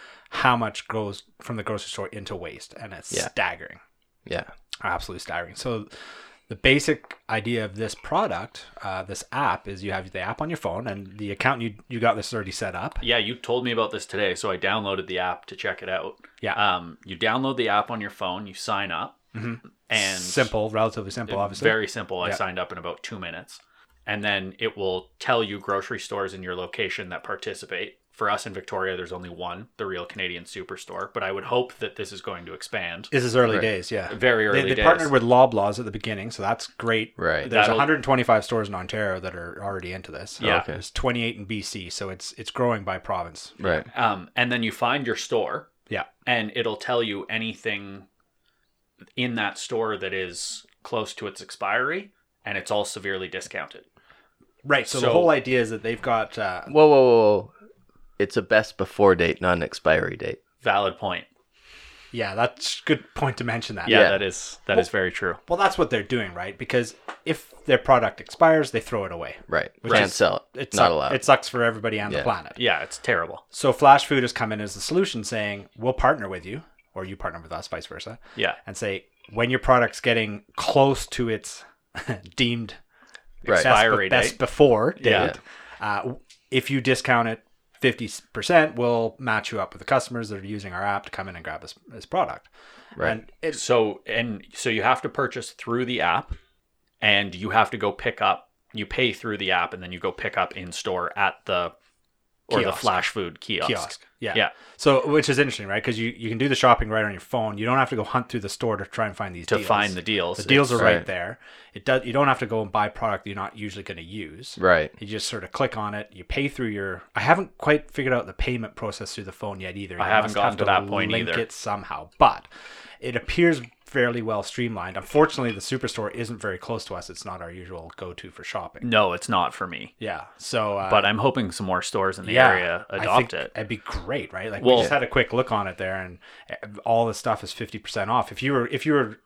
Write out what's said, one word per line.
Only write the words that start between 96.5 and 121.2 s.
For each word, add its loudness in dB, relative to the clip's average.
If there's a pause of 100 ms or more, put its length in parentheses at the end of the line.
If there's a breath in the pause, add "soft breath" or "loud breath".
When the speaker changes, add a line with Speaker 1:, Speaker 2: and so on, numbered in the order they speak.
Speaker 3:
and 4
you -6
have 4
to -6
go 0
pick -6
up, 0 (240)
you -6
pay 0
through -6
the 0
app, 2
and -10
then -10
you -8
go -2
pick -6
up 0
in -12
store -4
at 2 (100)
the, 0 (760)
or 2
the 4
Speaker 1:
Kiosk. -4
Speaker 3:
Flash 2
Food -6
kiosk. -2
Speaker 1:
Kiosk. -4 (140)
Yeah. -4
Speaker 3:
Yeah. 4 (260 loud breath)
Speaker 1:
So, 4
which 4
is 2
interesting, 0
right? -2
'Cause -2
you, -2
you -8
can -4
do 2
the 2
shopping 6
right 0
on -2
your -10
phone. -4
You -4
don't 2
have 4
to -2
go 0
hunt -2
through -6
the -6
store -2
to -6
try -4
and -6
find -8
these -12
Speaker 3:
To 2
Speaker 1:
deals. -4
Speaker 3:
find 2
the -6
deals. -2
Speaker 1:
The -4
deals 6
are 4
Speaker 3:
It's 2
Speaker 1:
right 6
Speaker 2:
Right. -6
Speaker 1:
there. -6 (340 loud breath)
It -16
does. 2
You -6
don't 4
have 4
to -4
go 0
and -4
buy 2
product -4
you're -8
not -8
usually -10
gonna -10
use. -12
Speaker 2:
Right. 6
Speaker 1:
You -12
just -6
sort -8
of -14
click -2
on -4
it. -10
You -18
pay -2
through -4
your, -6 (120)
I -2
haven't 2
quite 2
figured -2
out 0
the -14
payment -4
process -8
through -10
the -12
phone -10
yet -10
either. -6
Speaker 3:
I 0
Speaker 1:
You 2
Speaker 3:
haven't 6
Speaker 1:
must -4
Speaker 3:
gotten 4
Speaker 1:
have -4
Speaker 3:
to 0
that 4
point 0
Speaker 1:
link -2